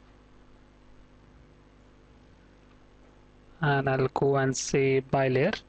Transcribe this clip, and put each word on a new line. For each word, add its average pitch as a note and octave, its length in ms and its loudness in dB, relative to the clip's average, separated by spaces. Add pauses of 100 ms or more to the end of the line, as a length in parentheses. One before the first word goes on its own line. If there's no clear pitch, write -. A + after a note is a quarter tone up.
(3500)
and C#3 280 0
I'll C3 180 0
go C#3 300 0
and C3+ 180 0
say C3+ 440 0
by C3+ 280 0
layer. C3 240 0 (160)